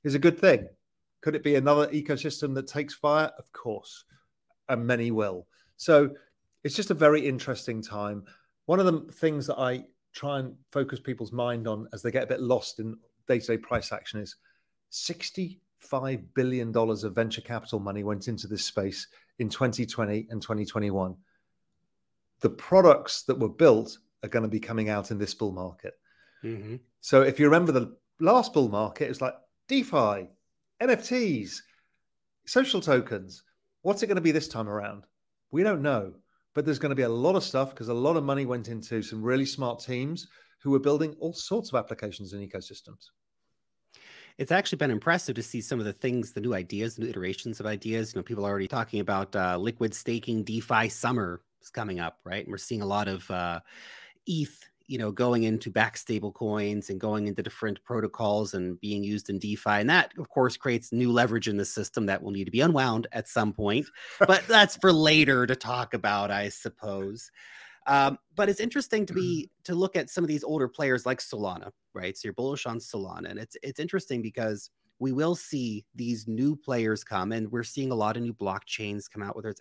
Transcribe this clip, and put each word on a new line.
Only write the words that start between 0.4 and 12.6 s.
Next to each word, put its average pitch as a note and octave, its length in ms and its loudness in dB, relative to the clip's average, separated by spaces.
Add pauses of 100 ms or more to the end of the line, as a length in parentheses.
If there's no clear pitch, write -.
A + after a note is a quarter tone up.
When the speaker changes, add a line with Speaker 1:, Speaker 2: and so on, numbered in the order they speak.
Speaker 1:
Could D3+ 140 0
it D3+ 80 -6
be D3 120 4
another D3 320 6
ecosystem D3 680 -4
that C3+ 120 -6
takes D3 260 -6
fire? D3+ 440 2
Of - 160 -20
course, - 500 -10 (640)
and A#2 180 0
many A#2 260 2
will. G2+ 360 -2 (300)
So D3 360 6 (520)
it's C#3 100 -4
just G3 160 -2
a F3+ 40 0
very D3+ 300 6
interesting B2 560 -4
time. G#2 440 -8 (400)
One F#3 160 4
of F#3 40 4
the D#3+ 280 0
things D3+ 340 -2
that D3 100 -4
I B2+ 280 -2 (260)
try C#3+ 280 -6
and C3 180 -10 (140)
focus C3+ 280 -2
people's A#2+ 320 -8
mind A#2+ 340 -2
on A2 280 -4
as A2 80 -12
they A#2+ 100 -2
get B2 120 2
a - 40 -4
bit B2 140 -2
lost B2 380 0